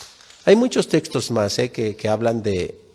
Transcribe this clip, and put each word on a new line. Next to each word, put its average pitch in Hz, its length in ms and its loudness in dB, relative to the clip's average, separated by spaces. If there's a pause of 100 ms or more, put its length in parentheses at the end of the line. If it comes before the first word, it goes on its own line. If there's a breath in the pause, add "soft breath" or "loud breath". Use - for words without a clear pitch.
(460 loud breath)
hay 190 100 8
muchos 240 320 2
textos - 420 -2
más, 107 300 0
eh, 127 120 0
que, 107 240 -4
que - 140 -4
hablan 113 320 0
de, 98 540 -4